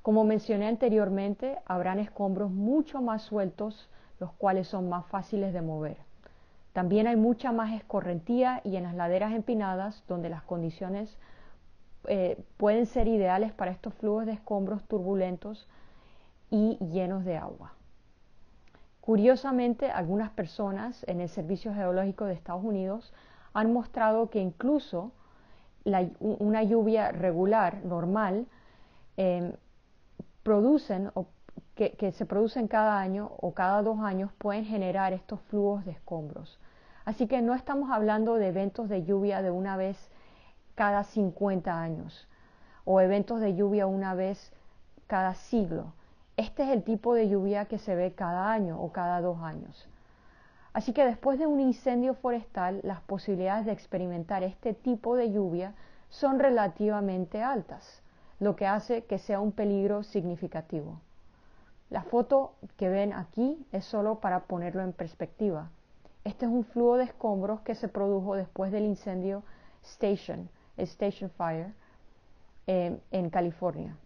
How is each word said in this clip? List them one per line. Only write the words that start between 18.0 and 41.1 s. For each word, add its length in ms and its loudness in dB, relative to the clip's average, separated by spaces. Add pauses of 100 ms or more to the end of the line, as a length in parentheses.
Curiosamente, 920 4
algunas 400 -2
personas 760 -6
en 140 -2
el 80 -6
Servicio 440 -6
Geológico 520 0
de 80 -2
Estados 320 -8
Unidos 480 -4 (380)
han 220 4
mostrado 560 2
que 100 -2
incluso 720 0 (720)
la, 200 4 (160)
u-, 200 0
una 220 4
lluvia 500 4
regular, 720 2
normal, 640 0 (720)
em, 360 0 (880)
producen 720 4
o 100 -4 (480)
que, 200 0
que 180 -2
se 160 -6
producen 400 0
cada 320 4
año 320 -4 (100)
o 140 -4
cada 260 2
dos 200 0
años 360 -2
pueden 280 -2
generar 480 0
estos 280 -8
flujos 420 0
de 80 -8
escombros. 680 -10 (460)
Así 200 0
que 160 2
no 140 2
estamos 340 -4
hablando 460 2
de 120 2
eventos 400 -2
de 160 -2
lluvia 380 0
de 80 0
una 280 -2
vez 340 -4 (640)
cada 280 2
cincuenta 800 0